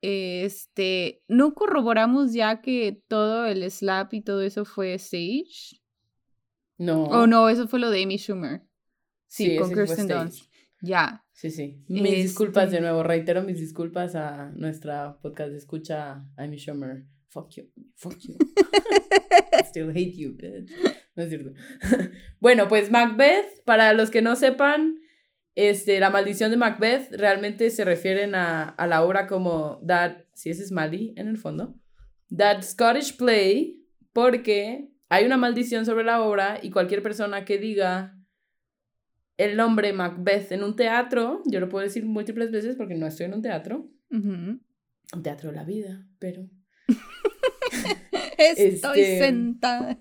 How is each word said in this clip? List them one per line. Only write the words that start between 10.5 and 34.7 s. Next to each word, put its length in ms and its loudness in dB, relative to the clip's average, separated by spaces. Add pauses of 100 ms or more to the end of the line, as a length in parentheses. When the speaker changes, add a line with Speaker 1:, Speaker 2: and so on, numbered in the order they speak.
Speaker 1:
Ya. 500 -2
Speaker 2:
Sí, 180 -10
sí. 380 -12
Mis 340 0
disculpas 420 0
Speaker 1:
Este 120 -2
Speaker 2:
de 60 0
nuevo. 200 0
Reitero 400 0
mis 180 -6
disculpas 540 -8
a 420 -10
nuestra 640 -8
podcast 320 -10
de 60 -14
escucha, 680 -12 (120)
Amy 200 -12
Schumer. 480 -12 (240)
Fuck 220 -18
you. 200 -20 (260)
Fuck 240 -16
you. 200 -18
Speaker 1:
<laughs> 1120 4
Speaker 2:
I 120 2
still 260 -6
hate 260 -4
you, 180 -10
bitch. 360 -16 (440)
No 100 -6
es 40 -8
cierto. 240 -10 (280)
<laughs> 300 0 (300)
Bueno, 280 8
pues 220 4
Macbeth, 760 4
para 260 8
los 180 4
que 120 4
no 120 2
sepan, 640 2 (580)
este, 460 2
la 100 6
maldición 400 0
de 60 2
Macbeth 560 0
realmente 580 0
se 140 -4
refieren 500 0
a, 300 -2
a 220 -6
la 180 2
obra 220 2
como 600 -4
That, 300 0 (160)
si 180 -12
ese 120 -8
es 100 -10
Mali 440 -4
en 120 -8
el 80 -4
fondo, 420 -10 (560)
That 280 4
Scottish 560 0
Play, 640 2 (300)
porque 720 0 (220)